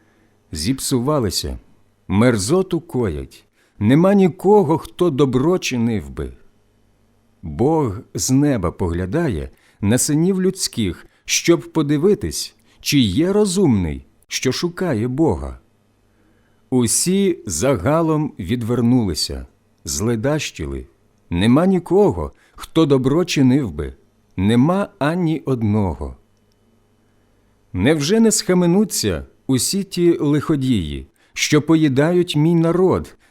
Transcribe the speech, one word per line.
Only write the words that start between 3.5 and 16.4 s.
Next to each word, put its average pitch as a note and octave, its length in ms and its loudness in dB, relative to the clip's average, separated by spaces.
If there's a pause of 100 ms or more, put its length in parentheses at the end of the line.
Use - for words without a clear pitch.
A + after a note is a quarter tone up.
нема D3+ 340 4
нікого, F#3 640 4
хто - 320 -2
добро C#3 500 2
чинив A#2 500 -2
би. C2+ 240 -10 (1080)
Бог A2+ 560 -2 (160)
з A#2 180 -4
неба C3 400 2
поглядає F#2 760 -4 (320)
на G#2 160 2
синів E3+ 440 0
людських, D3 640 -4 (200)
щоб - 480 0
подивитись, D3+ 840 -2 (260)
чи - 180 0
є B2+ 340 2
розумний, D3+ 720 0 (220)
що - 240 -4
шукає E3 560 -4
Бога. F#2+ 520 -2 (1120)